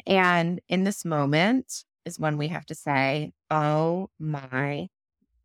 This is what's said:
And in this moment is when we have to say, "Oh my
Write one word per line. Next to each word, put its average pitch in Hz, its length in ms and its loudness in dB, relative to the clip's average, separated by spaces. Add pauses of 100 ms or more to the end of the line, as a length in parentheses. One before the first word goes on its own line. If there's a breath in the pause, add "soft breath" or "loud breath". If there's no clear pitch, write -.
And 180 640 4
in 185 140 2
this 196 200 -2
moment 160 800 0 (220)
is 175 140 -10
when 151 180 -2
we 147 120 -2
have 156 180 -8
to 160 80 -12
say, 143 580 -2 (160)
"Oh 156 600 0 (100)
my 143 680 -4 (580)